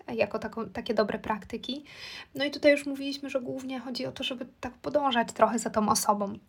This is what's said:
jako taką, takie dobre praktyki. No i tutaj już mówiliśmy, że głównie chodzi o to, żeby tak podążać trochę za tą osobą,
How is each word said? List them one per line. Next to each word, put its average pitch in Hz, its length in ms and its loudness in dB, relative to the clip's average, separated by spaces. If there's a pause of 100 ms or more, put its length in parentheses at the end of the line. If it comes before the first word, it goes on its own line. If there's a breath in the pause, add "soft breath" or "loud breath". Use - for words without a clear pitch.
(160)
jako 220 240 2
taką, 220 260 -6
takie 233 280 -4
dobre 208 260 2
praktyki. 240 640 -6 (500 loud breath)
No 269 100 0
i 285 60 0
tutaj 294 200 8
już 285 140 4
mówiliśmy, 277 440 -4
że 269 120 0
głównie 262 380 -6
chodzi 247 260 -6
o 262 60 -4
to, - 120 -6
żeby 254 220 -4 (140)
tak 151 140 -8
podążać 247 600 0
trochę 220 260 4
za 220 100 -2
tą 214 200 2
osobą, 208 440 2 (160)